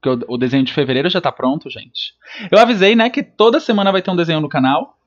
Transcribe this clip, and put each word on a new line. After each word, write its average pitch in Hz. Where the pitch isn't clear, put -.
Porque 127
o, 120
o 120
desenho 131
de 127
fevereiro 135
já 180
tá -
pronto, 135
gente. 113
Eu 190
avisei, 226
né, 226
que 247
toda 233
semana 202
vai 185
ter 196
um 180
desenho 165
no 147
canal. 143